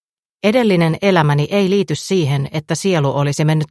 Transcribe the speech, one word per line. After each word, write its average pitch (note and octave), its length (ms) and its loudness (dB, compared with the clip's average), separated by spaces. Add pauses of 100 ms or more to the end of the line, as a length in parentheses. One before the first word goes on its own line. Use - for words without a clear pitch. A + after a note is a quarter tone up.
(440)
Edellinen F#3+ 580 2
elämäni D3+ 500 2
ei G3 180 0
liity F#3+ 260 0
siihen, C#3+ 560 -2
että D#3 240 -6
sielu D3+ 420 0
olisi C#3+ 280 0
mennyt D#3 260 0